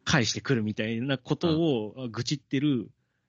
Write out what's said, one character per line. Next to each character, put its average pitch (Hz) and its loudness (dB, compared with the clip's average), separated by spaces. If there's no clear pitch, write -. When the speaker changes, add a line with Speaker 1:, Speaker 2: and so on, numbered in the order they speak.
Speaker 1:
返 131 4
し - 0
て - -6
く - 0
る 117 2
み 107 -2
た 110 -2
い 113 -4
な 135 0
こ - -4
と 160 2
を、 120 0
Speaker 2:
う 127 -8
ん。 113 -10
Speaker 1:
愚 110 -6
痴 151 -2
っ - -2
て - -4
る、 135 0